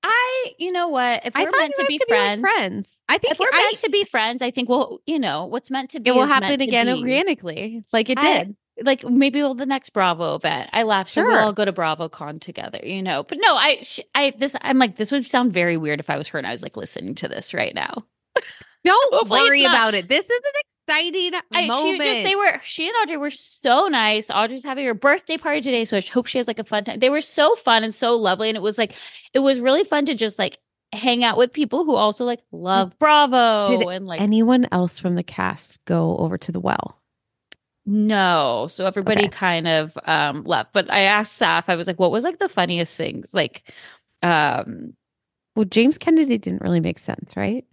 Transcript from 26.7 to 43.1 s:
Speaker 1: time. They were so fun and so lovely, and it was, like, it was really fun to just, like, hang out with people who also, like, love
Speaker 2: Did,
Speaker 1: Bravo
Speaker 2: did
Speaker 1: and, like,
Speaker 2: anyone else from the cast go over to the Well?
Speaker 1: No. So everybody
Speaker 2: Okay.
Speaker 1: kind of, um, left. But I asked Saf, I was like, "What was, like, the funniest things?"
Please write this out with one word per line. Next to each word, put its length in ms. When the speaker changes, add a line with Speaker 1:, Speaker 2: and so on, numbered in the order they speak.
Speaker 1:
time. 160
They 100
were 120
so 340
fun 300
and 100
so 220
lovely, 320
and 80
it 40
was, 160
like, 160
it 60
was 220
really 240
fun 220
to 80
just, 220
like, 220
hang 320
out 140
with 160
people 320
who 100
also, 300
like, 160
love 380
Speaker 2:
Did, 100
Speaker 1:
Bravo 680
Speaker 2:
did 180
Speaker 1:
and, 180
like, 140
Speaker 2:
anyone 540
else 260
from 160
the 80
cast 640
go 320
over 220
to 120
the 80
Well? 400
Speaker 1:
No. 840
So 160
everybody 420
Speaker 2:
Okay. 20
Speaker 1:
kind 400
of, 340
um, 400
left. 300
But 180
I 120
asked 360
Saf, 300
I 80
was 100
like, 120
"What 120
was, 140
like, 140
the 100
funniest 480
things?" 360